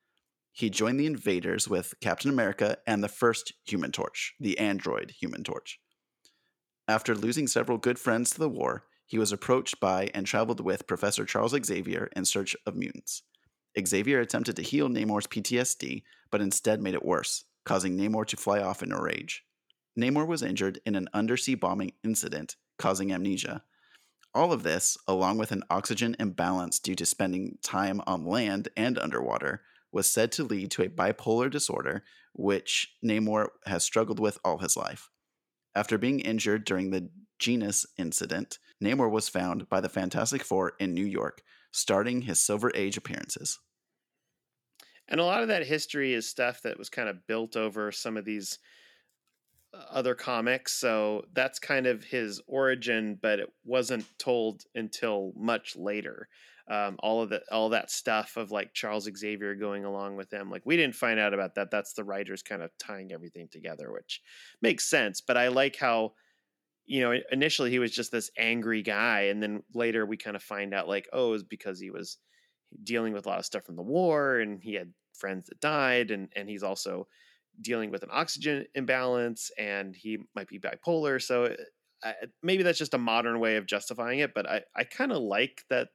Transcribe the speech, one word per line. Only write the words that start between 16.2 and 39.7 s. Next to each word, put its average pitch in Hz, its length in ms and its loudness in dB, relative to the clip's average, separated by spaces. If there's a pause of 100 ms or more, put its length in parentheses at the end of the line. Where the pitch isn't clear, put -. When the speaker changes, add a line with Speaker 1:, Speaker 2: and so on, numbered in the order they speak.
Speaker 1:
but 104 80 2
instead 104 420 2
made 95 120 0
it 78 120 -2
worse, - 400 0 (180)
causing 92 320 0
Namor 107 300 2
to - 100 -4
fly 101 240 2
off 95 240 -2
in 95 80 -6
a 92 80 -2
rage. - 460 -4 (520)
Namor 139 300 2
was 165 140 -2
injured 95 440 0
in 101 100 2
an 92 180 -2
undersea 113 420 2
bombing 95 380 0 (100)
incident, 80 520 -2 (240)
causing 95 340 2
amnesia. 98 480 -2 (720)
All 170 180 4
of 127 120 2
this, 85 340 2 (100)
along 95 300 4
with 110 140 -2
an 95 180 -2
oxygen 113 480 0
imbalance 90 640 0
due 92 160 -2
to 87 100 -4
spending 92 560 -2
time 98 460 0
on 90 180 0
land 101 500 0
and 117 220 0
underwater, 64 640 -2 (300)
was 95 160 2
said 113 240 4
to - 120 -2
lead 101 280 -4
to - 100 0
a 90 80 2
bipolar 110 640 2
disorder, 90 520 -2 (300)
which - 640 0 (100)
Namor 107 440 2 (180)
has 95 160 0
struggled 110 360 2
with 107 240 2
all 82 140 2
his 90 180 0
life. - 360 -6 (640)
After 104 240 4
being 131 220 2
injured 110 440 2
during 95 240 0
the 90 220 -2 (260)
Genis 110 480 2 (140)
incident, 87 580 -4 (260)
Namor 117 280 4
was 110 180 2
found 90 400 -2
by 95 120 2